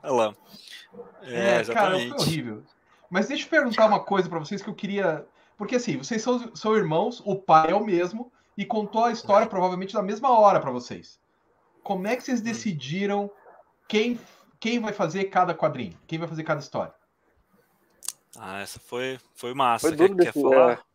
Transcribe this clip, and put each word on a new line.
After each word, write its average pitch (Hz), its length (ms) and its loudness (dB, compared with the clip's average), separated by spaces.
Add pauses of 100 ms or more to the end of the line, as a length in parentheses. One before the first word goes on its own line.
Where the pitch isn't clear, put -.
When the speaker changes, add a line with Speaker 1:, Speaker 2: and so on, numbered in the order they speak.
Speaker 1:
olha 143 100 -2
lá. 110 220 2 (840)
É, - 100 -16
Speaker 2:
É, 117 340 2
cara, 113 260 2
foi 113 100 0
Speaker 1:
exatamente. 120 200 -6
Speaker 2:
horrível. 131 420 -4 (460)
Mas 180 180 0
deixa - 180 -6
eu - 40 -20
perguntar 240 360 4
uma 202 180 4
coisa 185 260 0
pra 165 100 -4
vocês 185 220 -8
que - 80 -12
eu 196 60 -10
queria, 190 500 -4 (320)
porque 208 180 -6
assim, 208 220 -2
vocês - 240 -6
são, 247 340 -4
são 214 200 0
irmãos, 190 500 0
o 202 100 -2
pai 160 360 4
é 190 40 2
o 220 80 0
mesmo, 185 480 -2 (260)
e 202 80 -6
contou 220 380 -2
a 233 80 2
história 220 340 2
Speaker 1:
É. 220 40 -8
Speaker 2:
provavelmente 185 440 -2
na 214 80 -2
mesma 226 380 2
hora 196 200 8
pra 139 120 -4
vocês. 113 480 -12 (640)
Como 190 240 -4
é 240 80 0
que 247 80 -8
vocês 247 160 0
Speaker 1:
Hum. 202 40 -8
Speaker 2:
decidiram 202 880 -4 (560)
quem, 233 320 0 (400)
quem 233 200 -2
vai 214 140 -6
fazer 190 320 -2
cada 180 280 0
quadrinho? 123 440 -4 (100)
Quem 160 120 -8
vai 165 80 -6
fazer 160 160 -8
cada 151 160 -2
história? - 340 -8 (1500)
Speaker 1:
Ah, 98 220 -12
essa - 180 -14
foi, 127 400 -8 (160)
foi 123 180 -10
massa. 120 340 2
Speaker 3:
Foi 160 100 0
Speaker 1:
Quer, 170 100 6
Speaker 3:
duro 196 80 2
Speaker 1:
quer 175 100 6
Speaker 3:
desse, 151 160 -2
Speaker 1:
falar? 131 320 6
Speaker 3:
é. - 220 -10